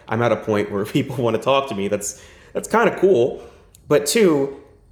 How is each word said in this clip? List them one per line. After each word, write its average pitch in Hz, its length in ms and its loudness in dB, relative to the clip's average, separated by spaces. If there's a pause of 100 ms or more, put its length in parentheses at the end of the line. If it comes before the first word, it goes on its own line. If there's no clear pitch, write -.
I'm 113 140 -2
at 117 100 2
a 107 40 0
point 104 340 -2
where 101 140 -4
<laughs> - 120 -4
people 135 260 -4
wanna 113 160 0
talk 135 300 0
to 107 60 -8
me. 98 140 -4
That's, - 360 -6 (300)
that's - 140 -8
kinda - 300 2
cool." 160 440 2 (460)
But 143 180 2
two, 151 520 2 (340)